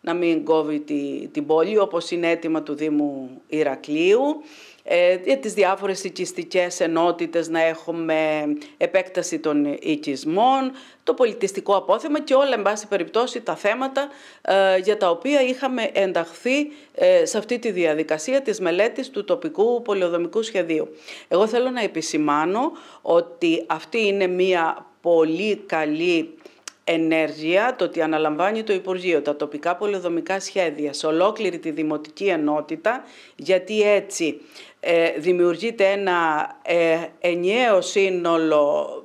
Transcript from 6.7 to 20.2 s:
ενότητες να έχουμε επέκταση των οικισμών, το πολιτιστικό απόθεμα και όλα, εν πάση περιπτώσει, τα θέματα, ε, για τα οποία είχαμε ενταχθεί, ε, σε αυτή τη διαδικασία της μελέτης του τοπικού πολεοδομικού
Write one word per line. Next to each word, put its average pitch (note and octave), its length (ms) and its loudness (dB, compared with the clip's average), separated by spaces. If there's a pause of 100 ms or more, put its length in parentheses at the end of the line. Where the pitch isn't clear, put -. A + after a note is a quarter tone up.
ενότητες E3 680 0
να E3 140 0
έχουμε D#3+ 800 -2 (320)
επέκταση F3 640 -2
των D3 420 0
οικισμών, F3+ 920 0 (320)
το - 100 2
πολιτιστικό G3+ 600 0
απόθεμα A#3 440 0
και D4 140 -2
όλα, C4+ 200 4
εν A3 80 -2
πάση G#3+ 260 -2
περιπτώσει, G#3+ 520 -2
τα G3 160 -4
θέματα, C4 520 -2 (340)
ε, F#3+ 360 4
για G3 180 2
τα G3+ 140 2
οποία C4+ 320 2
είχαμε B3+ 500 -2
ενταχθεί, G3 800 0 (240)
ε, F3+ 300 6
σε E3+ 140 -2
αυτή G#3+ 200 -2
τη A#3 120 -2
διαδικασία D#3+ 720 0
της G#3+ 180 -4
μελέτης F#3+ 500 0
του G3+ 140 -6
τοπικού A#3 580 0
πολεοδομικού F3+ 600 -2